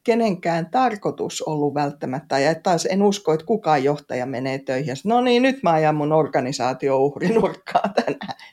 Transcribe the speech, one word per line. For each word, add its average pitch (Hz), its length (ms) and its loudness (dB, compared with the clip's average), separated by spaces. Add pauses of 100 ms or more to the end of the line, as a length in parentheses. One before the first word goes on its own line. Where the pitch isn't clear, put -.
kenenkään 175 680 0
tarkoitus 220 720 -2
ollut 147 320 -2
välttämättä. 143 640 -4
Ja 151 160 2
taas 165 300 0
en 190 160 0
usko, 202 320 2
että 156 120 -4
kukaan 156 380 0
johtaja 135 420 -2
menee 131 340 -6
töihin 135 280 -4
ja 127 80 -6
sanoo, 226 240 0
"No 247 40 2
niin, 247 180 2
nyt 262 220 0
mä 170 80 2
ajan 156 240 4
mun 147 160 -2
organisaatio 135 840 0
uhrinurkkaan 180 960 0
tänään." - 440 -2 (160)